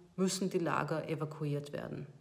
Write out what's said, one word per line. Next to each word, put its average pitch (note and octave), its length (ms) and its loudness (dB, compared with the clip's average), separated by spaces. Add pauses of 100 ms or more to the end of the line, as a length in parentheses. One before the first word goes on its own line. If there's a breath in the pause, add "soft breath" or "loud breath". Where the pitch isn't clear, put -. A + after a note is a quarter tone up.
(180)
müssen F#3 340 2
die F3+ 80 2
Lager D3 500 2
evakuiert D3 640 0
werden. - 320 -6 (160)